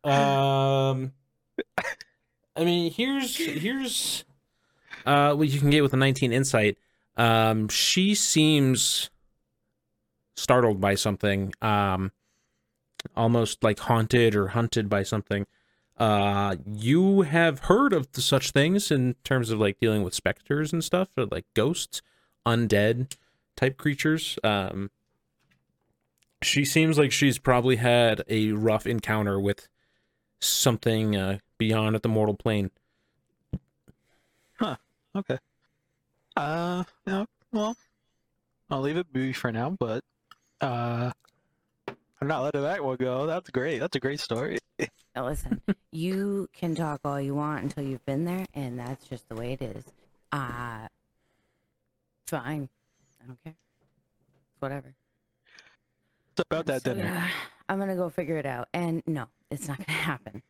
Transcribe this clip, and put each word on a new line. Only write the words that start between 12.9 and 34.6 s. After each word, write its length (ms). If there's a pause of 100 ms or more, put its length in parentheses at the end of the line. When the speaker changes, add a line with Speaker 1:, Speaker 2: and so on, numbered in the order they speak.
Speaker 1:
almost, 480
like, 160
haunted 560
or 140
hunted 400
by 140
something. 420 (520)
Uh, 580 (100)
you 560
have 380
heard 340
of 180
th-, 140
such 260
things 380
in 340
terms 280
of, 80
like, 200
dealing 220
with 140
specters 580
and 100
stuff, 320
or, 120
like, 260
ghosts, 480 (460)
undead 680 (400)
type 220
creatures. 680
Um, 460 (1500)
she 240
seems 320
like 140
she's 260
probably 380
had 520
a 260
rough 340
encounter 520
with 280 (720)
something, 760
uh, 220 (220)
beyond 360
at 60
the 80
mortal 260
plane. 360 (1900)
Speaker 2:
Huh. 180 (380)